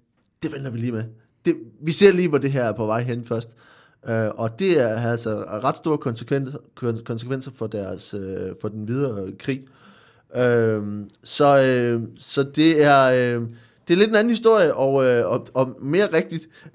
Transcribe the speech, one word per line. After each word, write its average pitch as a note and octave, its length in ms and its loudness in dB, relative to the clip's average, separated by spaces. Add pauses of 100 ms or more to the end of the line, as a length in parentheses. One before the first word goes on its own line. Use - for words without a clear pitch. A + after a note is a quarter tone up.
(440)
"Det D#3 100 -6
venter C3+ 180 -10
vi A#2 60 -8
lige A#2+ 140 -4
med. A2 120 -6 (420)
Det, E3 100 2 (260)
vi D#3 100 -4
ser G3 200 6
lige, F3+ 160 0
hvor D3 100 0
det C3+ 140 -2
her C3+ 120 -2
er A2 100 -2
på A2 120 -6
vej A2 160 -2
hen A#2+ 240 -8
først." A#2 240 -6 (600)
Øh, A2 260 -2
og A2+ 240 -6
det F3+ 200 2
er, A2+ 160 2
har A#2 160 -2
altså A2 320 -4
ret G#2+ 340 -4
store D3+ 200 -2
konsekven-, C3+ 580 -4 (240)
kon-, A#2 240 -4
konsekvenser B2 520 -8
for A2+ 120 -8
deres, G2 460 -10
øh, F#2+ 380 -8 (100)
for G#2+ 80 -6
den G#2+ 180 -10
videre A2+ 520 -4
krig. C3+ 280 -6 (680)
Øhm, A2 720 0 (140)
så, C#3+ 380 4
øh, B2 400 2 (160)
så - 260 -4
det D3+ 400 4
er... C#3+ 200 6
Øh, B2 440 2 (400)
det E3+ 60 2
er F3 40 4
lidt G#3+ 120 6
en A3 60 2
anden A3 140 4
historie, A3 440 4
og, C3+ 320 2
øh, A#2+ 220 4
og, A#2 260 -2
og C3 280 -2
mere F3 320 0
rigtigt. E3 360 -2 (260)